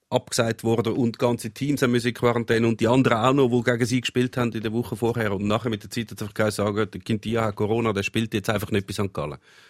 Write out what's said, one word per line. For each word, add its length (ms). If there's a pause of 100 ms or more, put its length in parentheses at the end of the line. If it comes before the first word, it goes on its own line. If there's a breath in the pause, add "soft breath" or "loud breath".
abgesagt 560
worden 300
und 240
ganze 320
Teams 320
haben 80
müssen 180
in 60
Quarantäne 520
und 140
die 80
anderen 300
auch 160
noch, 160
die 200
gegen 140
sie 160
gespielt 380
haben 140
in 100
der 100
Woche 240
vorher. 380
Und 120
nachher 220
mit 140
der 80
Zeit 200
hat 80
es 40
einfach 120
geheißen, 300
„Ah, 60
gut, 240
der 80
Quintilla 420
hat 120
Corona, 360
der 100
spielt 300
jetzt 160
einfach 220
nicht 160
bei 80
Sankt 180
Gallen.“ 260 (320 soft breath)